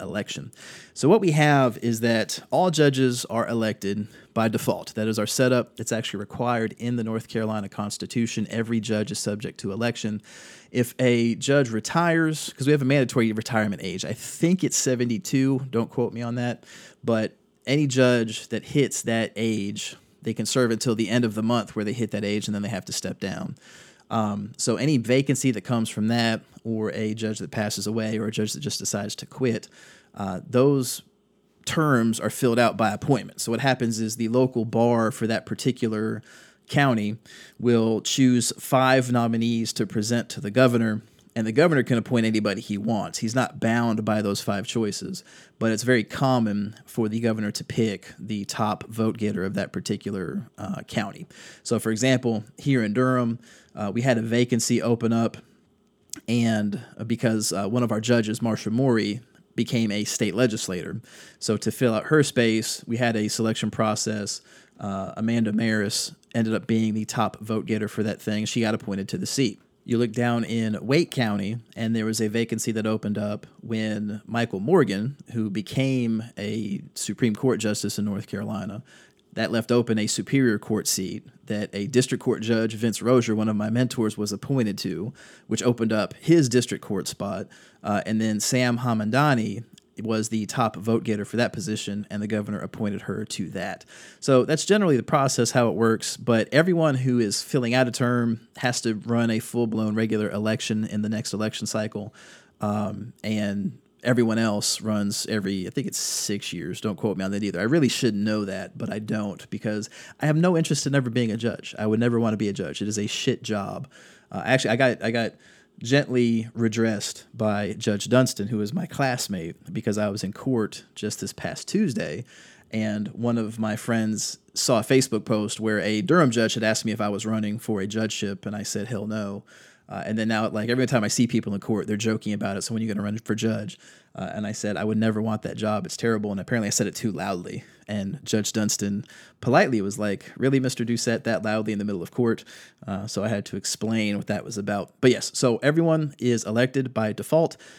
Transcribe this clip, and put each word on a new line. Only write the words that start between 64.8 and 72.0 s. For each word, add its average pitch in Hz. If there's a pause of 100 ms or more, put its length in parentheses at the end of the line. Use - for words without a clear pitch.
Amanda 113
Maris 110 (220)
ended 113
up 95
being 110
the 107
top -
vote 110
getter 107
for 107
that 107
thing. 107
She 110
got 110
appointed 98
to -
the 92
seat. - (240)
You 120
look 120
down 120
in 110
Wake 143
County, 104 (140)
and 113
there 110